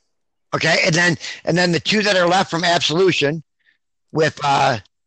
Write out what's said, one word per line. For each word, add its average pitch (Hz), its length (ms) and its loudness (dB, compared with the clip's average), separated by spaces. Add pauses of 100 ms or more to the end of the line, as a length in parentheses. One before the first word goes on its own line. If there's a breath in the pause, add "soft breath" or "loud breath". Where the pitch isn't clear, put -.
(540)
Okay, 165 320 0
and 170 80 0
then, 175 220 2 (280 loud breath)
and 165 140 0
then 180 140 0
the 160 80 0
two 214 220 -2
that 196 140 0
are 175 120 2
left 185 200 2
from 165 140 -4
Absolution 165 800 0 (720)
with, 151 320 0
uh, 139 340 0 (280)